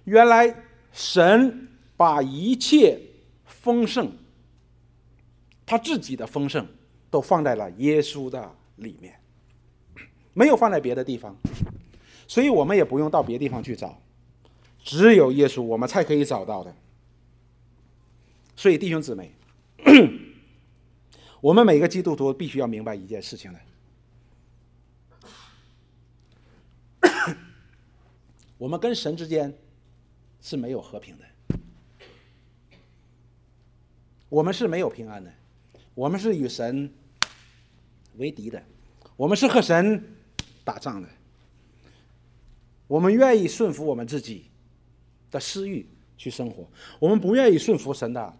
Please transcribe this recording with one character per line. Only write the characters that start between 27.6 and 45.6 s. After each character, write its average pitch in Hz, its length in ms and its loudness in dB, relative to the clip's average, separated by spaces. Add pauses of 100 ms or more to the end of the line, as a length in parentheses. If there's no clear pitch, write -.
我 123 100 -10
们 165 120 -6
跟 233 160 -2
神 156 220 -6
之 165 100 -12
间 147 260 -2 (880)
是 - 140 -14
没 123 160 -8
有 117 100 -8
和 - 180 -18
平 - 180 -20
的， - 80 -20 (3000)
我 151 120 0
们 180 120 -2
是 233 140 -4
没 170 120 -4
有 160 100 -4
平 110 200 -14
安 104 120 -16
的， 87 80 -20 (640)
我 127 140 -6
们 180 100 -4
是 202 200 -4
与 135 100 -4
神 127 420 -8 (1300)
为 135 160 -10
敌 110 180 -16
的， - 140 -16 (540)
我 143 100 -4
们 196 80 0
是 262 120 0
和 247 140 2
神 196 400 0 (600)
打 214 160 -8
仗 110 220 -12
的。 87 80 -20 (1800)
我 151 140 -2
们 190 120 2
愿 247 240 4
意 175 120 -2
顺 202 240 -2
服 143 120 -10
我 147 80 -2
们 120 140 -8
自 135 140 -8
己 101 240 -16 (840)
的 139 100 -10
私 196 280 -10